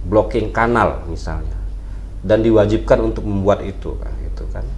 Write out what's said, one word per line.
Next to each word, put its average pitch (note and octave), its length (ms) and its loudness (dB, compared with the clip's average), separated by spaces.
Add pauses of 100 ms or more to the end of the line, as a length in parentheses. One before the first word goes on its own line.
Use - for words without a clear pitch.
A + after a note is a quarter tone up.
Blocking G#2 520 0
kanal A2+ 560 2
misalnya. D#2+ 480 -6 (640)
Dan G#2+ 200 2
diwajibkan A2 600 4
untuk G#2+ 240 -2
membuat G2 400 2
itu, F#2 360 -8
kan, - 120 -6 (120)
gitu - 240 -6
kan. - 160 -6 (140)